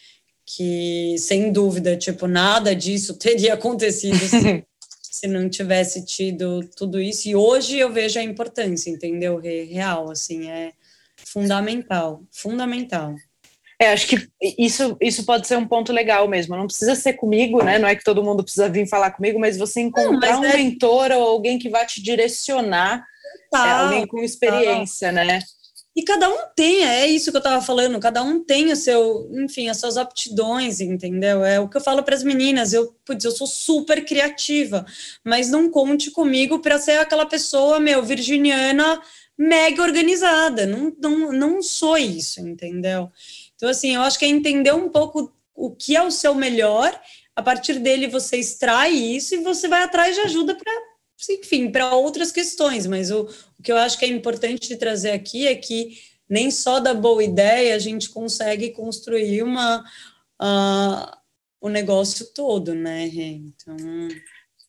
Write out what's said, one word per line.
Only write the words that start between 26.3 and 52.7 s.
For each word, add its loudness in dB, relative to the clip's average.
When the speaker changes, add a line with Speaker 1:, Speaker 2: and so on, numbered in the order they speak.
Speaker 1:
tem, 4
é 2
isso 2
que -2
eu 2
tava 2
falando, 0
cada 0
um 0
tem 2
o 2
seu, 2
enfim, -6
as -4
suas -4
aptidões, -4
entendeu? 0
É 4
o -2
que -6
eu 2
falo 2
pras 0
meninas, 2
eu, 0
putz, -6
eu 0
sou -6
super 0
criativa, -2
mas 0
não 4
conte 2
comigo 2
pra 2
ser 2
aquela 2
pessoa, 2
meu, 4
virginiana, 2
mega 4
organizada. 2
Não, -2
não, 0
não 0
sou 0
isso, -4
entendeu? -6
Então, -2
assim, 0
eu 0
acho 0
que 0
é 2
entender 2
um -2
pouco 0
o -8
que -2
é 4
o 0
seu 0
melhor, 2
a -4
partir 0
dele 2
você -4
extrai 0
isso -2
e -2
você -2
vai 2
atrás 2
de -2
ajuda -2
pra, -8
enfim, -2
pra 0
outras 0
questões. -2